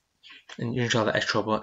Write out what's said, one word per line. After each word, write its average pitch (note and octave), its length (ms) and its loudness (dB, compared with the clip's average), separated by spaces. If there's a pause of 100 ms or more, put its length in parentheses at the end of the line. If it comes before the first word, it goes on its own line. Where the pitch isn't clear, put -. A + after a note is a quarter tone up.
(580)
İnşallah A#2 600 2
əkobu, G#2+ 440 0